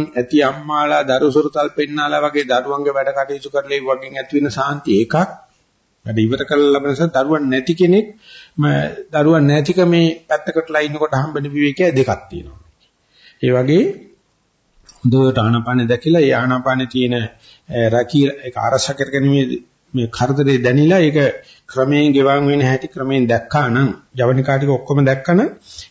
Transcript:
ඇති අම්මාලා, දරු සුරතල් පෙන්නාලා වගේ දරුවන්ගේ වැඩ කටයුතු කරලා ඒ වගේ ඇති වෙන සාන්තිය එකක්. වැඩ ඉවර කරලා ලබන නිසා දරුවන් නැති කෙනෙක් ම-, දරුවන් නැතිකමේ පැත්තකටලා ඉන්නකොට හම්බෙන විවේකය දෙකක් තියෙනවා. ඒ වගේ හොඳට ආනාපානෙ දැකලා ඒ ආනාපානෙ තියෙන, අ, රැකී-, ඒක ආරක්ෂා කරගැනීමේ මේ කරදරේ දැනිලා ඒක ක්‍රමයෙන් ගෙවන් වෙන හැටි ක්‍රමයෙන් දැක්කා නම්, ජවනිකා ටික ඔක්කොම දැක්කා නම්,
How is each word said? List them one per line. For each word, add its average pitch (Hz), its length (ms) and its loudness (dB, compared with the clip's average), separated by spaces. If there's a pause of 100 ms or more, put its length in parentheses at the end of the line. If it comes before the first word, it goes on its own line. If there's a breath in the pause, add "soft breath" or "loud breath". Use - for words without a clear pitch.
(140)
ඇති 123 280 0
අම්මාලා, 147 600 0
දරු 135 280 0
සුරතල් 147 380 0
පෙන්නාලා 147 520 -4
වගේ 147 240 -2
දරුවන්ගේ 139 500 -2
වැඩ 135 160 -2
කටයුතු 139 400 -6
කරලා 139 260 -4
ඒ 139 40 -4
වගේ 131 300 -6
ඇති 135 240 -12
වෙන 143 160 0
සාන්තිය 139 520 -2
එකක්. 113 120 -2 (920)
වැඩ 110 120 -4
ඉවර 113 260 0
කරලා 143 260 2
ලබන 143 200 0
නිසා 160 220 -2
දරුවන් 147 360 0
නැති 131 260 0
කෙනෙක් 185 320 2 (520 loud breath)
ම-, 147 300 0 (220)
දරුවන් 156 340 2
නැතිකමේ 170 640 2 (160)
පැත්තකටලා 160 560 -2
ඉන්නකොට 151 340 -2
හම්බෙන 147 340 -4
විවේකය 147 420 0
දෙකක් 131 340 0
තියෙනවා. - 360 -16 (840 soft breath)
ඒ 123 80 2
වගේ 131 340 4 (1120)
හොඳට 131 420 2
ආනාපානෙ 120 480 0
දැකලා 156 340 2
ඒ 135 120 4
ආනාපානෙ 127 540 0
තියෙන, 123 280 -2
අ, 113 140 -2 (600 soft breath)
රැකී-, 131 540 2
ඒක 127 140 -12
ආරක්ෂා 127 420 -2
කරගැනීමේ 135 640 0 (320)
මේ 123 120 -2
කරදරේ 139 520 0
දැනිලා 143 400 4
ඒක 156 200 2 (480 loud breath)
ක්‍රමයෙන් 147 460 0
ගෙවන් 139 340 2
වෙන 143 160 2
හැටි 131 260 0
ක්‍රමයෙන් 135 400 -2
දැක්කා 120 400 0
නම්, 127 200 2 (260)
ජවනිකා 131 420 0
ටික 143 140 0
ඔක්කොම 135 340 -2
දැක්කා 135 300 0
නම්, 247 160 2 (400 loud breath)